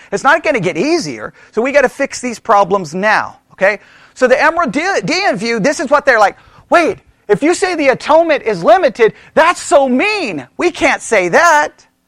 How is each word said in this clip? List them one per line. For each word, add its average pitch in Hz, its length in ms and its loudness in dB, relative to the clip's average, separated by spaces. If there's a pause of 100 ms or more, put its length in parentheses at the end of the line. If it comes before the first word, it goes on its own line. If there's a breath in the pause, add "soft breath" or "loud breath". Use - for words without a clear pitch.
It's - 140 -6
not 302 180 2
gonna 277 200 -2
get 156 160 -4
easier, 170 560 -4 (180 soft breath)
so 214 100 -4
we 262 120 -2
gotta 269 160 4
fix - 320 -8
these 240 180 -10
problems 196 560 0
now, 185 460 -2 (100)
okay? 196 280 -2 (340 soft breath)
So - 120 -2
the 247 100 4
Emeraldian 330 1000 -2
view, 233 240 -4
this 285 220 -2
is 285 80 -6
what 285 160 2
they're 247 120 4
like, 196 200 2 (340 soft breath)
Wait, 285 280 0 (320)
if 208 100 0
you 320 120 2
say 359 220 -4
the 294 120 -2
atonement 302 560 2
is 202 180 -4
limited, 254 520 2 (220 loud breath)
that's 320 260 2
so 277 260 2
mean. 254 720 -4
We 339 120 0
can't 269 320 -2
say 185 280 0
that. 294 580 2 (200)